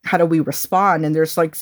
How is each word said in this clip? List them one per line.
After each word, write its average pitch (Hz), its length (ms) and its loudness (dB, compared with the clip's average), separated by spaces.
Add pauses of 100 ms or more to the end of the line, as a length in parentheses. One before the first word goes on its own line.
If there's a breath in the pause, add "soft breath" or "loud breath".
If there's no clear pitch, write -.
"how 185 140 -2
do 170 80 4
we 160 140 2
respond?" 170 640 0
And 151 100 -2
there's, 156 220 0
like, 165 260 -2